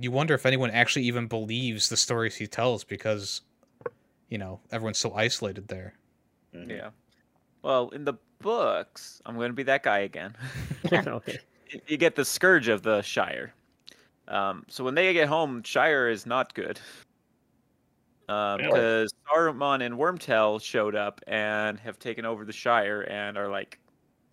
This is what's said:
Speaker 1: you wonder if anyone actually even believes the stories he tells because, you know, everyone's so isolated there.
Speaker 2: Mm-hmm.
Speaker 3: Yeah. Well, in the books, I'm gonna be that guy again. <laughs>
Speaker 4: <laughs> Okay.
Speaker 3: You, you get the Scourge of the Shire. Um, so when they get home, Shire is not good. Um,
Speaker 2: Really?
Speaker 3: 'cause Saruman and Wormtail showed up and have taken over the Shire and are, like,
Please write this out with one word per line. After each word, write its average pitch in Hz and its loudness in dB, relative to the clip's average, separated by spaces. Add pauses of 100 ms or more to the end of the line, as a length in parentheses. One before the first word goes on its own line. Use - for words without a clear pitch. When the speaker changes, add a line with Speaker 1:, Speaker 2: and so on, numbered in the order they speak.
Speaker 1:
you 123 -2
wonder 147 4
if 135 2
anyone 131 4
actually 120 4
even 120 0
believes 113 -2
the 117 -2
stories 113 0
he 107 -6
tells 117 0
because, 101 -4 (880)
you 113 -6
know, 95 -10 (100)
everyone's 110 -4
so 110 -2
isolated 104 -2
there. 92 -10 (600)
Speaker 2:
Mm-hmm. 87 -14
Speaker 3:
Yeah. 107 -12 (720)
Well, 131 0
in 143 -12
the 139 -2 (260)
books, 156 -4
I'm 117 -8
gonna 120 -2
be 127 -6
that 135 2
guy 104 4
again. 98 -8 (480)
<laughs> - -
Speaker 4:
<laughs> 165 2
Okay. 117 -6 (320)
Speaker 3:
You, - -14
you 151 0
get 160 4
the 139 2
Scourge 170 6
of 104 4
the 107 4
Shire. 76 -2 (760)
Um, 98 -2
so - -10
when 131 -2
they 185 4
get 156 6
home, 143 0
Shire 135 4
is 107 -2
not 123 -2
good. - -6 (1500)
Um, 104 -2
Speaker 2:
Really? 120 4
Speaker 3:
'cause 110 2 (160)
Saruman 143 2
and 120 -6
Wormtail 120 2
showed 107 0
up 104 -4
and 107 -2
have 110 -14
taken 117 -8
over 113 -6
the 104 -12
Shire 104 2
and 104 -6
are, 101 -4
like, 98 -8 (520)